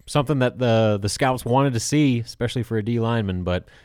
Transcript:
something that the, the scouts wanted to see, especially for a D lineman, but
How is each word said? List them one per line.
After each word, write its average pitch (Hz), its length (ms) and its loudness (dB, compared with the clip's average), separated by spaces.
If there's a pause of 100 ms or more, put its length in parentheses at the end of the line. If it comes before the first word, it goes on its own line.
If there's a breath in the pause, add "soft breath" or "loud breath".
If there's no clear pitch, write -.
something 147 320 0
that 123 200 0
the, 113 420 2
the 101 100 -4
scouts 131 340 -2
wanted 131 300 2
to 113 60 0
see, 139 400 2
especially 120 420 -6
for 113 160 -4
a 107 40 -2
D 117 160 -2
lineman, 110 460 -2
but 90 240 -2 (160 soft breath)